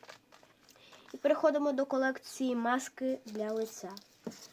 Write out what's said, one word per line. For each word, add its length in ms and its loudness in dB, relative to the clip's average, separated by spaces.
І 40 -10
переходимо 560 4
до 140 0
колекції 720 0
маски 680 -2
для 280 -4
лиця. 400 -6